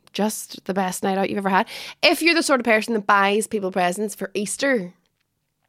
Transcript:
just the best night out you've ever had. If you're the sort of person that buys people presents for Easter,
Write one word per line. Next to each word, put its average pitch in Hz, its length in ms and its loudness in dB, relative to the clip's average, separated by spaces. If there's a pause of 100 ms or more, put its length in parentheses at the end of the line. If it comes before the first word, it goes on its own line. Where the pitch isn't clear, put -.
(140)
just - 520 -6
the 190 80 -4
best 185 300 -4
night 190 140 0
out 196 120 0
you've 208 80 -6
ever 196 120 -2
had. 196 180 2 (340)
If 311 200 4
you're 330 120 4
the 330 100 2
sort 262 180 2
of - 20 -10
person 220 300 2
that 208 120 -2
buys 202 400 4
people 202 260 -4
presents 196 440 -2
for - 180 -8
Easter, 208 600 -2 (760)